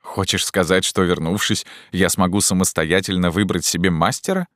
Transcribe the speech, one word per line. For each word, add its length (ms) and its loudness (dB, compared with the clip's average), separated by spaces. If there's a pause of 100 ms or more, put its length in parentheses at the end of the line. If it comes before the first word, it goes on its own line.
«Хочешь 440 -2
сказать, 400 2
что, 180 0
вернувшись, 640 -2 (240)
я 180 2
смогу 320 0
самостоятельно 920 0
выбрать 320 0
себе 260 0
мастера?» 640 -2